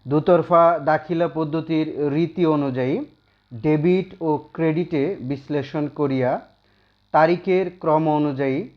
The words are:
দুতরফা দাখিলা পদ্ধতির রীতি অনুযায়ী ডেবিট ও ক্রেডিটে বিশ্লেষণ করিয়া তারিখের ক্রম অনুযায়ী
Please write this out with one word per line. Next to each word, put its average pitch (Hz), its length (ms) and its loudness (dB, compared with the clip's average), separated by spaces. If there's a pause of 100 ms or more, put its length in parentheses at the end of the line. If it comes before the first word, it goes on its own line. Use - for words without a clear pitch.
দুতরফা 165 720 4
দাখিলা 156 480 0
পদ্ধতির 156 880 -4
রীতি 165 320 0
অনুযায়ী 143 600 0 (480)
ডেবিট 156 560 0 (100)
ও 156 180 0 (160)
ক্রেডিটে 165 640 -2
বিশ্লেষণ 143 720 -6
করিয়া 135 540 -2 (680)
তারিখের 175 540 2 (140)
ক্রম 156 300 2
অনুযায়ী 147 680 -2